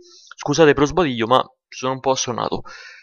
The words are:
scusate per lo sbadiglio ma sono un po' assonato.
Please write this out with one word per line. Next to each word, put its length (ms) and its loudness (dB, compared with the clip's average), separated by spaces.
scusate 360 2
per 100 2
lo 60 4
sbadiglio 380 -2
ma 180 4
sono 240 -6
un 80 -8
po' 120 2
assonato. 500 -4